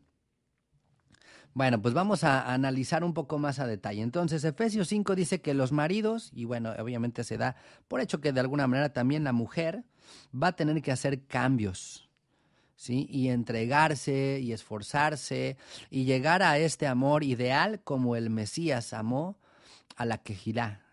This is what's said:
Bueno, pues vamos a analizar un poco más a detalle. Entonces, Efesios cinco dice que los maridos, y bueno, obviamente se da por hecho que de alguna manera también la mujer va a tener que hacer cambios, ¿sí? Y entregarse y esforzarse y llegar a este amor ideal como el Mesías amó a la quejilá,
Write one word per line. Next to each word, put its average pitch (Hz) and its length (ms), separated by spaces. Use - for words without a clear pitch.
Bueno, 127 280
pues 120 120
vamos 185 300
a 131 300
analizar 135 500
un 175 100
poco 151 260
más 139 200
a 131 80
detalle. 104 340
Entonces, 151 420
Efesios 202 460
cinco 202 260
dice 180 260
que 147 120
los 135 180
maridos, 208 600
y 120 120
bueno, 117 340
obviamente 120 440
se 110 140
da 127 180
por 254 140
hecho 190 180
que 143 140
de 131 80
alguna 135 260
manera 135 240
también 139 320
la 139 80
mujer 165 540
va 135 140
a 180 80
tener 151 260
que 143 100
hacer 131 360
cambios, 123 840
¿sí? 123 340
Y 131 200
entregarse 135 1120
y 120 120
esforzarse 131 1040
y 131 160
llegar 139 380
a 156 140
este 156 300
amor 139 360
ideal 139 600
como 127 320
el 113 140
Mesías 117 640
amó 127 440
a 120 80
la 113 140
quejilá, 110 640